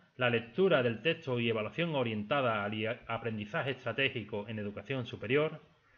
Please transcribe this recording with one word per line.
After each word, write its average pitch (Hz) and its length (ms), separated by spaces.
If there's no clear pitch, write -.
la 127 120
lectura 135 540
del 113 180
texto 135 400
y 117 80
evaluación 113 460
orientada 117 680
al 104 120
i-, 107 120
aprendizaje 117 840
estratégico 117 760
en 110 100
educación 104 480
superior, 143 560